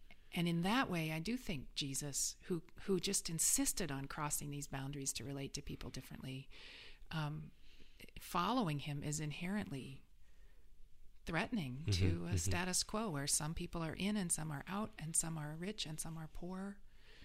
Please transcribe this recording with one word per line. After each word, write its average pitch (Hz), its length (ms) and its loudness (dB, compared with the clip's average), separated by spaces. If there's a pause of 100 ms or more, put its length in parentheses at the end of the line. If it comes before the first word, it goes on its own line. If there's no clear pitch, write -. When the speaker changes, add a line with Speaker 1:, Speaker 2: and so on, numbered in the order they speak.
(340)
Speaker 1:
And 175 140 4
in 170 140 4
that 220 280 4
way, 160 220 2
I 156 60 0
do 208 180 0
think 147 380 -2
Jesus, 139 640 0 (120)
who, 170 140 2 (220)
who 190 140 6
just - 300 2
insisted 170 640 4
on 135 140 -2
crossing 147 440 -2
these 143 160 -4
boundaries 135 480 -2
to 117 100 -4
relate 139 300 -4
to 143 80 -2
people - 280 -6
differently, - 580 -6 (640)
um, 156 400 -2 (720)
following 175 580 4
him 143 260 -2
is 151 160 0
inherently 147 800 -2 (1300)
threatening 160 600 2
Speaker 2:
Mm-hmm, - 60 4
Speaker 1:
to 92 140 8
a 85 220 6
Speaker 2:
mm-hmm. - 80 4
Speaker 1:
status 175 460 4
quo 214 280 0
where 143 160 0
some 151 280 2
people 170 280 -2
are 160 120 0
in 208 220 2
and 180 160 2
some 160 180 0
are 143 180 -4
out, 208 300 -2
and 160 160 -2
some 160 240 6
are 151 200 -4
rich 190 280 -4
and 151 140 -4
some 160 160 -4
are 160 160 -6
poor. 190 440 -4 (480)